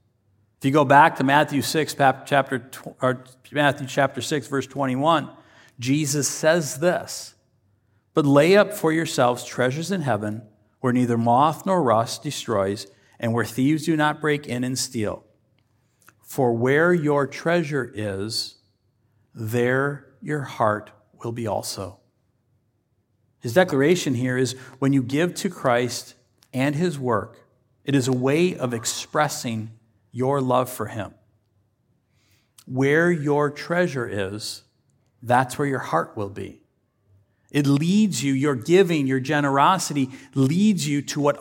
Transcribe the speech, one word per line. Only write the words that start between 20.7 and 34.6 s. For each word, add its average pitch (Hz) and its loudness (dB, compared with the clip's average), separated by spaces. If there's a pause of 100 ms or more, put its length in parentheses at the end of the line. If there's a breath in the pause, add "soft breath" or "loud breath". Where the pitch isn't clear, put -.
will 117 -6
be 117 -6
also." 101 -6 (1400)
His 120 -6
declaration 156 2
here 127 -2
is 127 0 (260 loud breath)
when 139 2
you 135 2
give 151 -2
to - -6
Christ 123 -2 (400)
and 135 0
his 160 -2
work, 120 -4 (380)
it 139 -2
is 127 2
a 131 0
way 143 0
of 123 -4
expressing 113 -4 (400)
your 131 0
love 127 0
for - -8
him. 101 -10 (1500)
Where 143 2
your 147 0
treasure 147 -4
is, 101 -8 (580)